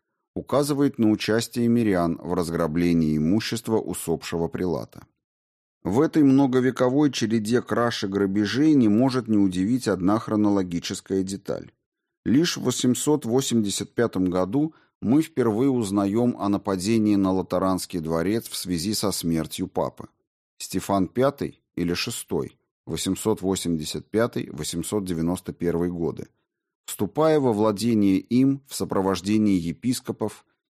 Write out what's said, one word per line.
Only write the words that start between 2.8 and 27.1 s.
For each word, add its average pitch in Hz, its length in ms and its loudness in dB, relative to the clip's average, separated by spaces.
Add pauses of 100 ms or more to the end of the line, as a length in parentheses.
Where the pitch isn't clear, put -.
имущества 110 600 0
усопшего 82 720 -4
прелата. 80 580 -6 (800)
В 104 180 2
этой 156 220 4
многовековой 131 880 4
череде 113 500 0
краж 117 440 -2
и - 20 -4
грабежей 101 640 2
не 123 140 6
может 120 400 2
не 110 100 2
удивить 98 500 2
одна 95 300 2
хронологическая 98 1040 -2
деталь. 95 500 -8 (540)
Лишь 156 320 2
в - 60 -8
восемьсот 127 640 0
восемьдесят 113 680 -2
пятом 95 360 0
году 98 440 0 (280)
мы 123 200 4
впервые 123 480 0
узнаем 107 720 0
о 98 100 -2
нападении 104 680 2
на 95 160 2
Латеранский 92 680 -2
дворец 82 480 -2
в - 80 -12
связи 90 380 -4
со 98 180 -2
смертью 82 560 -4
папы. - 400 -6 (500)
Стефан 95 520 -2
пятый 127 520 -2 (140)
или 87 180 -2
шестой, - 640 -6 (280)
восемьсот 92 560 -2
восемьдесят 85 680 -4
пятый, 117 420 -2
восемьсот 85 520 -6
девяносто 87 480 -4
первый 85 400 -2
годы – 85 380 -6 (560)
вступая 151 560 0